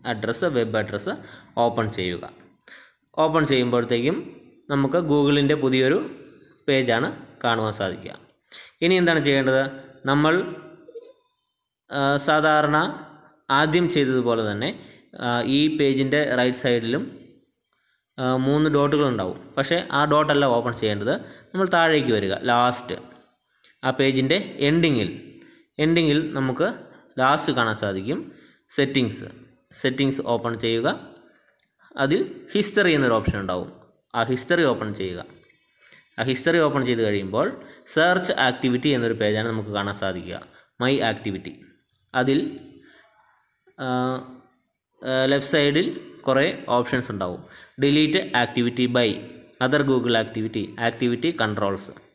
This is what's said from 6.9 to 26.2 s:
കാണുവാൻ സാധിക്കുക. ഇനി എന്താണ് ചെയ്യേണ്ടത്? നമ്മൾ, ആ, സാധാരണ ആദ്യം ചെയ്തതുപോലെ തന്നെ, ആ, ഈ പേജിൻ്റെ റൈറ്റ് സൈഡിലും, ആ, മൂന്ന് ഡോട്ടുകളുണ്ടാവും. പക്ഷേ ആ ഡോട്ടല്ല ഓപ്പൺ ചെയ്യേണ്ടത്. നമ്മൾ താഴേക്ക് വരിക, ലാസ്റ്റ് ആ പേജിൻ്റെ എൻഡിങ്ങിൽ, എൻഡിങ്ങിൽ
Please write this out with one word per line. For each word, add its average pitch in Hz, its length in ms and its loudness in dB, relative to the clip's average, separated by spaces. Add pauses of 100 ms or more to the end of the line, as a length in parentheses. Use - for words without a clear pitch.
കാണുവാൻ 113 320 0
സാധിക്കുക. 95 400 -6 (720)
ഇനി 180 160 4
എന്താണ് 165 240 4
ചെയ്യേണ്ടത്? 135 380 2 (480)
നമ്മൾ, 151 240 4 (1600)
ആ, 139 100 -2 (280)
സാധാരണ 151 480 4 (720)
ആദ്യം 156 460 2
ചെയ്തതുപോലെ 127 560 2
തന്നെ, 110 200 -4 (540)
ആ, 120 40 -2 (300)
ഈ - 20 4 (160)
പേജിൻ്റെ 135 440 2 (160)
റൈറ്റ് 123 280 0
സൈഡിലും, 120 400 0 (1120)
ആ, 127 60 -4 (220)
മൂന്ന് 151 240 4
ഡോട്ടുകളുണ്ടാവും. 143 680 2 (160)
പക്ഷേ 139 220 0 (220)
ആ - 20 2 (120)
ഡോട്ടല്ല 147 320 4 (120)
ഓപ്പൺ 120 240 0
ചെയ്യേണ്ടത്. 107 340 0 (340)
നമ്മൾ 190 180 -2 (100)
താഴേക്ക് 151 400 4
വരിക, 98 180 0 (160)
ലാസ്റ്റ് 123 460 2 (880)
ആ 131 80 0
പേജിൻ്റെ 135 480 2 (300)
എൻഡിങ്ങിൽ, 147 420 2 (680)
എൻഡിങ്ങിൽ 156 420 2 (180)